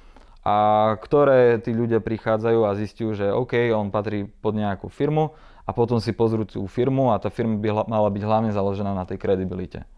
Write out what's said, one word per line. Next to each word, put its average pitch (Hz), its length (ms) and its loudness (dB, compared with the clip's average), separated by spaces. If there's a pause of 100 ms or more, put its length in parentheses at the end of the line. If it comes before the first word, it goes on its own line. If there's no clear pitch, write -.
(420)
a 104 140 0 (420)
ktoré 127 640 4
tí 117 100 -6
ľudia 117 300 0
prichádzajú 110 640 0
a 101 80 2
zistiu, 107 400 -4
že 101 160 -2
OK, 120 240 -2 (160)
on 104 240 0
patrí 104 320 -4
pod 107 320 -6
nejakú 101 300 -4
firmu 151 480 -2 (260)
a - 100 -8
potom 117 280 0
si 104 180 -4
pozrú 110 300 0
tú 104 180 -8
firmu 127 460 0
a 98 80 0
tá 104 100 -4
firma 110 320 -2
by 110 80 -2
hla-, 107 160 -2
mala 107 240 0
byť 101 140 -4
hlavne 110 260 0
založená 101 480 -2
na 92 80 -4
tej 98 140 -10
kredibilite. 92 640 -4 (140)